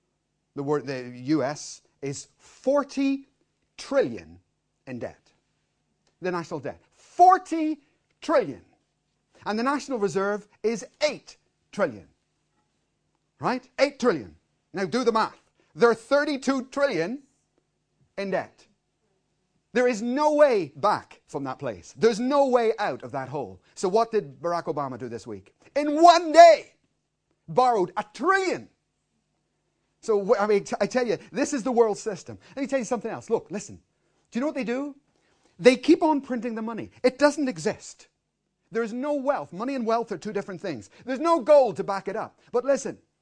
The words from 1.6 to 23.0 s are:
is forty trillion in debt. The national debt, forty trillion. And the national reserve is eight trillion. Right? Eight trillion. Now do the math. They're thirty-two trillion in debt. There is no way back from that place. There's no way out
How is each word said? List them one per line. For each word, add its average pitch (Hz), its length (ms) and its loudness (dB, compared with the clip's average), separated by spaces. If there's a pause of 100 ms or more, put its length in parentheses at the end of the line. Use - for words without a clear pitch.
is 139 260 -8 (100)
forty 277 920 -2 (480)
trillion 107 640 -2 (460)
in 127 140 -12
debt. - 320 -14 (880)
The 180 100 -4
national 170 280 -8
debt, 117 220 -12 (120)
forty 349 840 2 (420)
trillion. 156 400 -2 (840)
And 208 120 -4
the 233 60 -4
national 269 360 -4
reserve 196 460 -2 (160)
is 226 240 -4 (160)
eight - 360 -4 (340)
trillion. 120 380 -4 (1300)
Right? 233 280 -4 (120)
Eight 277 200 0
trillion. 156 360 -2 (380)
Now 190 120 -4
do 196 200 -2
the 220 80 2
math. 214 280 -2 (340)
They're 220 180 4
thirty-two 277 720 -2
trillion 254 580 -2 (920)
in 196 140 -6
debt. 147 360 -6 (1040)
There 247 160 2
is 220 140 -2
no 294 340 0
way 233 400 4
back 147 500 -2
from 139 200 -8
that 131 120 -8
place. 107 400 -10
There's 202 220 2
no 277 280 2
way 233 300 2
out 165 240 -4